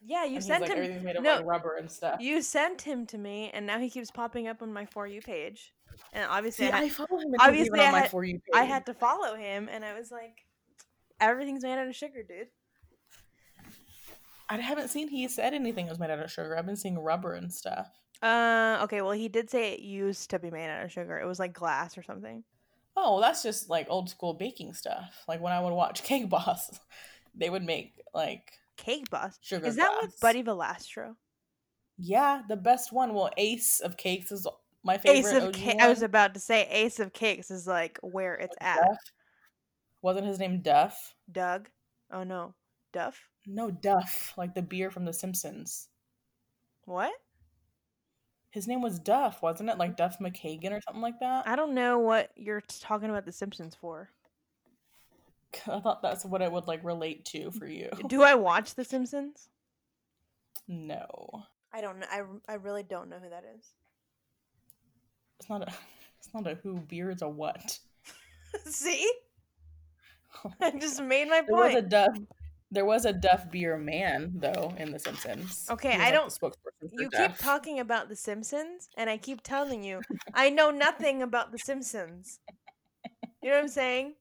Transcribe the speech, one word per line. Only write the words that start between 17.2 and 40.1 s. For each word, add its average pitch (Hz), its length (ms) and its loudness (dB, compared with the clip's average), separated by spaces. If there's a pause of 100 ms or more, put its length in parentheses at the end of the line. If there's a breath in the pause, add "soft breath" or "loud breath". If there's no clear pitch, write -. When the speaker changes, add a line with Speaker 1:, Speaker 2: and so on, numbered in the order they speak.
Speaker 2:
and 175 200 -8
stuff. - 360 -8 (320 soft breath)
Speaker 1:
Uh, 226 640 4
okay, 208 180 -2
well, 196 100 0
he 220 160 -2
did 226 220 -2
say 226 240 0
it - 80 -10
used 196 480 -4
to 180 100 -2
be 170 100 -8
made 160 200 -8
out - 160 -6
of 175 60 -10
sugar. 170 280 -6
It - 60 -4
was, 180 120 -4
like, 180 160 -4
glass 165 440 -2
or 180 60 -16
something. 226 400 -14 (520)
Speaker 2:
Oh, 330 180 4
well, 190 80 4
that's 269 220 6
just, 214 260 -4
like, 160 200 0
old 185 200 0
school 175 240 -4
baking 190 400 -8
stuff. - 540 -10
Like, 165 140 -6
when 175 100 -2
I 180 80 2
would 180 140 0
watch - 300 0
<laughs> - 60 -8
Cake 247 200 0
Boss, - 500 0 (540 loud breath)
they 170 160 -2
would 185 140 -2
make, - 360 -4 (140)
like, - 400 -4 (240)
Speaker 1:
Cake 269 320 -6
Boss? - 320 -6
Speaker 2:
sugar - 240 -6
Speaker 1:
Is 233 100 0
that 349 160 4
Speaker 2:
glass. 440 120 -2
Speaker 1:
with - 180 -10
Buddy 233 220 4
Valastro? - 720 -6 (840)
Speaker 2:
Yeah, 247 500 2
the 214 80 -2
best 233 380 2
one. 240 200 2
Well, 196 240 2
Ace 220 440 2
of 180 160 -6
Cakes 185 340 -4
is 190 160 -8 (360)
my 185 120 4
Speaker 1:
Ace 196 60 -2 (260)
Speaker 2:
favorite 294 100 4
Speaker 1:
of 233 120 8
Speaker 2:
O - 20 -2
G 190 120 -8
Speaker 1:
Ca-, 220 200 2
I 240 60 12
was 240 100 6
Speaker 2:
one. 226 60 2
Speaker 1:
about 202 300 6
to 196 40 -10
say 220 300 2
Ace 220 300 2
of 196 140 -4
Cakes 196 380 -2
is, 180 160 -8
like, 170 340 -2
where 185 340 -4
it's - 260 -8
Speaker 2:
Like 175 160 2
Speaker 1:
at. 165 100 6
Speaker 2:
Duff? 208 100 4 (1040)
Wasn't 185 240 0